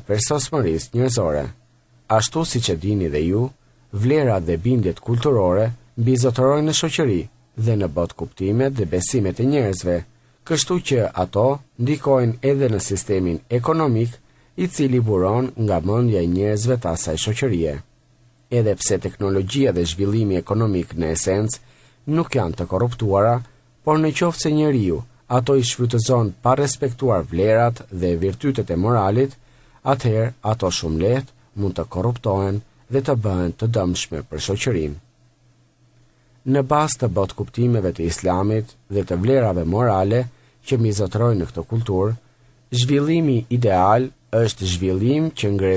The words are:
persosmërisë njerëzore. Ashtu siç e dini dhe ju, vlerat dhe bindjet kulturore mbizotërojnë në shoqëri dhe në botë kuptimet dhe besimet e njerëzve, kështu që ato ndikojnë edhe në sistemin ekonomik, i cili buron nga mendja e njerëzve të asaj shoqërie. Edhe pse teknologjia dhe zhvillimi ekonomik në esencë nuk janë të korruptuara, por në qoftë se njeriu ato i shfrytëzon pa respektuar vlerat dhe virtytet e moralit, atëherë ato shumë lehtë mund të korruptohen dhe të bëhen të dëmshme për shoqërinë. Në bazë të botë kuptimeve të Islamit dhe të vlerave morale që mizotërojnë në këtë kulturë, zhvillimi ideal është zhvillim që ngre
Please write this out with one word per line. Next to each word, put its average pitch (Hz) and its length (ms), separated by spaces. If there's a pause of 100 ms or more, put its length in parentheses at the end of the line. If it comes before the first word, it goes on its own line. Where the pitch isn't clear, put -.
persosmërisë 104 880
njerëzore. 101 500 (640)
Ashtu 110 360
siç 120 280
e - 20
dini 95 340
dhe 73 120
ju, 101 280 (420)
vlerat 113 540
dhe 82 120
bindjet 101 420
kulturore 113 680 (300)
mbizotërojnë 131 680
në 156 100
shoqëri 151 400 (400)
dhe 113 160
në 98 180
botë 85 220
kuptimet 113 580
dhe 110 160
besimet 92 500
e 113 60
njerëzve, 101 520 (500)
kështu 165 280 (140)
që 113 240
ato 113 460 (180)
ndikojnë 127 640
edhe 139 300
në 104 100
sistemin 92 580 (100)
ekonomik, 120 640 (420)
i 180 100
cili 131 320
buron 110 560
nga 104 240
mendja 104 420
e 85 60
njerëzve 104 520
të 90 120
asaj 82 320
shoqërie. 87 520 (760)
Edhe 110 240
pse 95 240
teknologjia 98 720
dhe 87 140
zhvillimi 98 540
ekonomik 101 580
në 82 180
esencë 104 440 (480)
nuk 160 280
janë 90 220
të 90 100
korruptuara, 110 680 (480)
por 151 160
në 156 180
qoftë 175 240
se 156 100
njeriu 131 520 (240)
ato 123 280
i 131 80
shfrytëzon 120 800
pa 127 160
respektuar 127 720
vlerat 110 600
dhe 90 280
virtytet 98 560
e - 20
moralit, 110 600 (500)
atëherë 120 560
ato 107 320
shumë 80 300
lehtë 123 580
mund 98 160
të 82 160
korruptohen 98 640 (300)
dhe 135 120
të 139 140
bëhen 92 380
të 113 220
dëmshme 90 500
për 78 200
shoqërinë. 87 520 (1500)
Në 135 200
bazë 147 340
të 123 140
botë 95 240
kuptimeve 113 560
të 82 140
Islamit 98 640 (160)
dhe 101 160
të 90 160
vlerave 107 440
morale 104 580 (420)
që 135 120
mizotërojnë 107 640
në 80 80
këtë 82 160
kulturë, 107 500 (560)
zhvillimi 143 640 (120)
ideal 113 600 (200)
është 107 420
zhvillim 101 600
që 101 220
ngre 95 240